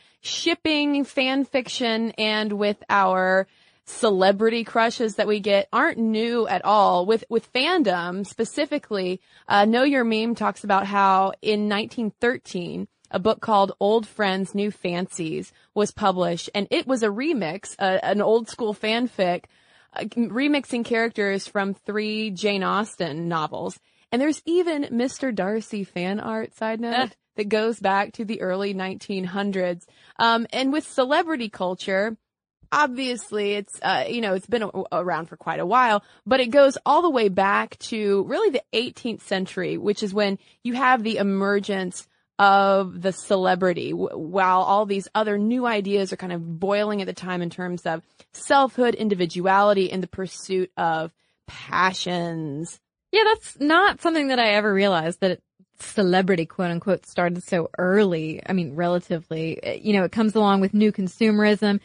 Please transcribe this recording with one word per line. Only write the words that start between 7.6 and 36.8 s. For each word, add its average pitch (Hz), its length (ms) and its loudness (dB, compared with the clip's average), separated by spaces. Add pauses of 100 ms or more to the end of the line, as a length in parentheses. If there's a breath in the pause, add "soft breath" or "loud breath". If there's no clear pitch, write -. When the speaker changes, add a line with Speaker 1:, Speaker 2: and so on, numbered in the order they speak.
Speaker 1:
specifically, 208 960 -4 (280 soft breath)
uh, 202 180 6
Know 233 160 4
Your 269 220 4
Meme 226 300 0
talks 208 300 -4
about 196 220 2
how 196 460 2 (100)
in 208 260 0
nineteen 214 420 -4 (100)
thirteen, 185 680 -4 (220)
a 196 80 -2
book 214 240 0
called 196 360 4
Old 214 300 2
Friends, 190 460 -2
New 202 160 0
Fancies 175 800 -6 (220 soft breath)
was 208 160 0
published, 180 640 -2
and 202 160 -4
it 320 160 0
was 247 160 0
a 220 60 2
remix, 202 720 -4
uh, 190 240 0
an 202 200 0
old 226 260 2
school 214 240 -6
fanfic, 214 720 -2 (480 soft breath)
uh, - 80 -8
remixing 240 840 -2
characters 220 640 -2
from 196 280 -4
three 214 560 -4
Jane 196 340 -2
Austen 170 640 -4
novels. 165 500 -4 (320)
And 240 100 0
there's 302 260 0
even 330 440 0
Mister 254 400 -2
Darcy 208 540 -4
fan 185 340 -4
art, 220 380 -8
side 220 240 -6
note, 233 160 -4
Speaker 2:
Ugh. 247 140 -2 (260)
Speaker 1:
that 208 120 -4
goes 220 300 0
back 196 360 0
to 233 100 -8
the 214 160 -6
early 196 320 -2
nineteen 190 520 -6
hundreds. 185 600 -4 (320 soft breath)
Um, 233 340 2
and 269 200 -2
with 302 180 -4
celebrity 269 600 0
culture, 196 640 -4 (560)
obviously 247 800 -2
it's, 208 280 -8
uh, 165 280 0
you 233 140 -4
know, 196 120 0
it's 190 140 -6
been 226 160 -2
a-, 190 260 -6
around 170 360 -2
for 165 100 -20
quite 160 240 -6
a 170 60 -2
while, 220 360 2 (240 soft breath)
but 262 140 2
it 240 100 0
goes 277 340 6